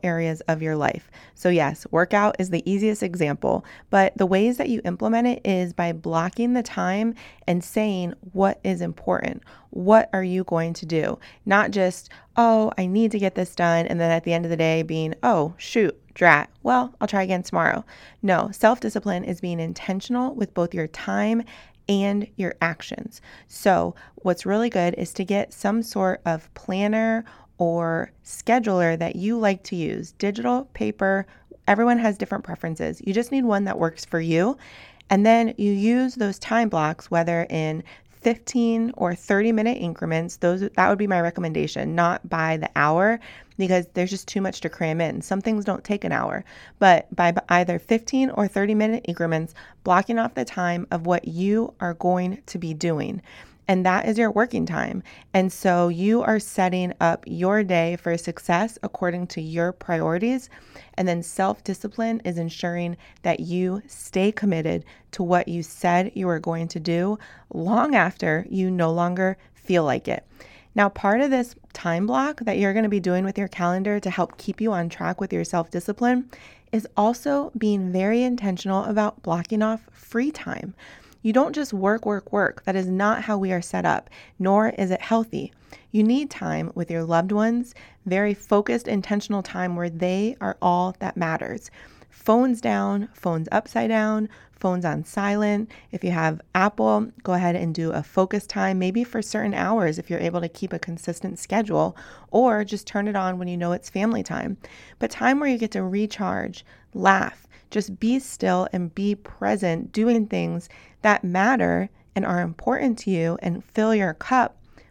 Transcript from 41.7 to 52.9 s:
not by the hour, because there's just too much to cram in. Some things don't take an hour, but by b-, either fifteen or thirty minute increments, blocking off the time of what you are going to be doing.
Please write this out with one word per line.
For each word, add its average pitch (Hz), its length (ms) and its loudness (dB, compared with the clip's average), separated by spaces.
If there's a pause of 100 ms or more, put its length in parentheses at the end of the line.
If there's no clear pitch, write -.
not 175 340 0
by 160 280 0
the 156 180 -6
hour, 180 460 4 (360)
because 180 380 2
there's 180 160 0
just 190 160 -8
too - 140 -4
much 190 220 -4
to 170 60 -4
cram 160 320 -2
in. 160 220 -2
Some 196 180 -4
things 214 240 -2
don't 190 200 -4
take 202 180 -4
an 180 80 -4
hour, - 340 -4 (360)
but 185 340 8
by 175 160 4
b-, 175 100 0 (100)
either 175 280 2
fifteen 254 520 0
or 208 180 0
thirty 202 260 0
minute 220 320 0
increments, 165 480 -2 (300)
blocking 196 340 2
off 233 160 -2
the 254 100 -4
time 175 460 -4
of 170 160 -4
what 175 220 0
you 196 500 0
are 175 160 -4
going 180 520 -2
to - 120 -10
be 165 160 -6
doing. 160 480 -4 (440)